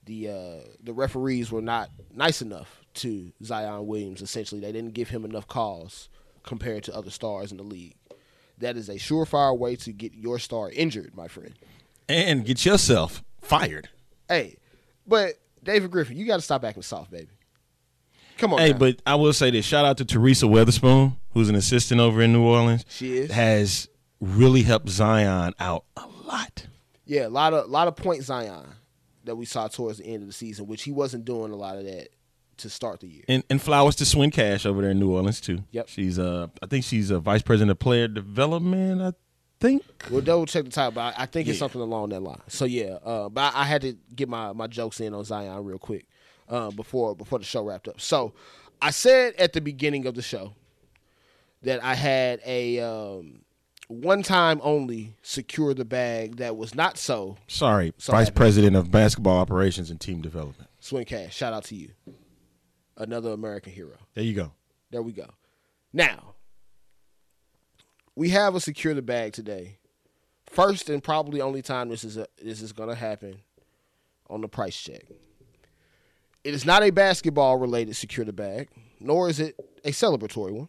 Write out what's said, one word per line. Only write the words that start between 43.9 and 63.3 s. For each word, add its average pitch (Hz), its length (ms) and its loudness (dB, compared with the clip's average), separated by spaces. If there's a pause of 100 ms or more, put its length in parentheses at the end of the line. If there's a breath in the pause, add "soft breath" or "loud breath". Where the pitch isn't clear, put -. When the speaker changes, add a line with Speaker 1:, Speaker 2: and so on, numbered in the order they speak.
Speaker 1:
get 131 140 -4
my, 113 240 -8
my 113 140 -8
jokes 113 340 -8
in 107 140 -6
on 104 100 -10
Zion 101 400 -10
real 95 140 -10
quick, - 280 -10 (420 soft breath)
uh, 117 240 -6
before, 110 420 -4
before 104 240 -6
the 98 60 -8
show 113 200 -6
wrapped 98 220 -10
up. - 140 -16
So, 123 320 -2 (500 soft breath)
I 143 80 2
said 247 460 4
at 180 160 2
the 160 80 -2
beginning 143 460 -4
of 127 80 -4
the 120 80 -10
show 104 320 -10 (1080)
that 123 200 -4
I 127 120 -2
had 131 500 0
a, 120 360 -2
um, 98 600 -10 (480)
one-time 170 760 2
only 120 600 -2
secure 143 520 -4
the 127 100 -6
bag 117 520 -4
that 117 200 -6
was 110 180 -10
not 160 240 0
so. 101 380 -6 (100)
Speaker 2:
Sorry, 104 520 2
Speaker 1:
so - 140 -2
Speaker 2:
vice 110 140 6
Speaker 1:
happy. - 100 0
Speaker 2:
president 104 400 8
of 90 140 2
basketball 101 480 6
operations 92 520 0
and 82 100 -12
team 87 200 -8
development. 78 480 -12 (120)
Speaker 1:
Swin 127 240 -8
Cash, 98 300 -12
shout 123 200 -6
out 107 100 -10
to - 100 -14
you. 82 160 -14 (1080)
Another 113 320 -8